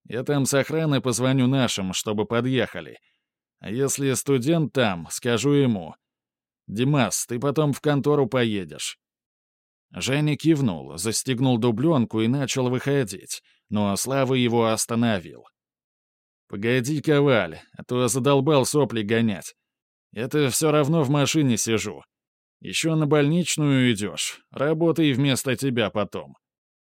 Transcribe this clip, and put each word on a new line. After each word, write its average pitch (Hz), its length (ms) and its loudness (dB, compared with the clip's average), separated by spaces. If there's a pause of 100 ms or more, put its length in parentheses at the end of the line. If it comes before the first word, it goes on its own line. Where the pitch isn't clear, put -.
Я 120 180 -8
там 139 220 0
с - 80 -2
охраны 143 480 0
позвоню 123 460 0
нашим, 117 460 -2
чтобы 107 320 -2
подъехали. 117 720 -2 (640)
А - 100 -12
если 135 440 -2
студент 139 600 0
там, 95 360 0
скажу 120 420 0
ему. 117 440 0 (720)
Димас, 123 580 0
ты 120 140 -6
потом 143 340 0
в - 80 -10
контору 143 460 2
поедешь". 101 720 -4 (960)
Женя 139 400 0
кивнул, 98 640 0
застегнул 120 640 0
дублёнку 120 600 2
и 110 60 2
начал 131 420 -2
выходить, 127 720 -4 (260)
но 101 260 0
Слава 131 380 0
его 117 340 2
остановил. 110 800 -2 (1040)
"Погоди, 120 520 -2
Коваль, 131 580 2 (180)
а - 60 -14
то 123 240 0
задолбал 135 580 4
сопли 117 380 0
гонять. 110 500 0 (580)
Я-то 131 380 -2
всё 156 220 0
равно 151 320 2
в 123 60 -2
машине 139 480 2
сижу. 101 440 -2 (580)
Ещё 151 360 -4
на 156 100 2
больничную 143 880 2
идёшь, 92 480 -6 (100)
работай 156 640 2
вместо 131 420 0
тебя 117 360 0
потом". 90 440 -6 (600)